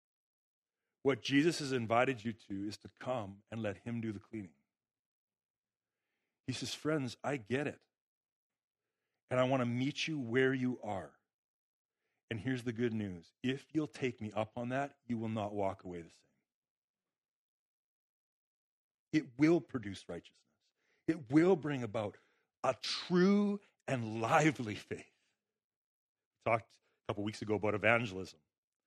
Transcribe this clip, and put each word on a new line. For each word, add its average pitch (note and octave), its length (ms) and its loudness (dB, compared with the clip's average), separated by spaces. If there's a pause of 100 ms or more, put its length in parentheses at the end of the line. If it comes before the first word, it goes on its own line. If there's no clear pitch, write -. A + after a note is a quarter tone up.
(1080)
What C3 160 2
Jesus D3 380 4
has C#3+ 100 -4
invited A#2+ 540 2
you A#2 80 -2
to G2+ 340 -8
is G#2+ 120 -8
to - 200 -18
come G#2+ 380 -6 (160)
and A2+ 100 -6
let G2+ 220 -4
him A#2 160 -4
do A2+ 100 -4
the G2+ 80 -8
cleaning. G2+ 320 -12 (2000)
He C3 40 -4
says, A#2+ 220 -6
"Friends, D3 480 -2
I C#3 140 -2
get C3 320 -4
it. - 100 -10 (1500)
And B2+ 80 2
I B2+ 60 4
want C3 160 2
to A#2+ 60 2
meet B2 420 -2
you D#3 100 -4
where C3 340 2
you B2+ 300 -2
are. G2 300 -6 (1160)
And A#2 120 -6
here's B2 240 -4
the B2 80 -2
good A2+ 200 0
news. F#2+ 320 -6 (200)
If C3 280 -4
you'll D3+ 140 0
take C3 340 -6
me G#2+ 140 -6
up G#2+ 220 -2
on A#2+ 140 -6
that, C#3 260 -4 (100)
you A#2+ 100 -2
will A2+ 120 -4
not G#2 260 -2
walk G2 300 -2
away F2 140 -10
the E2 120 -14 (3000)
same. D3+ 100 2
It - 40 -10 (120)
will D#3 220 6
produce G2+ 480 -8
righteousness. F2 260 -12 (720)
It D#3+ 240 -2
will E3 240 8
bring C#3+ 300 -2
about G#2 320 -4 (480)
a B2+ 180 2
true G3+ 800 4 (260)
and A2+ 340 -2
lively B2+ 540 2
faith." - 320 -10 (1400)
We - 60 0
talked A2+ 140 2
a - 480 -14
couple G#2 100 -4
weeks G#2+ 200 -6
ago G#2+ 120 0
about G2+ 200 0
evangelism. G#2 640 0 (460)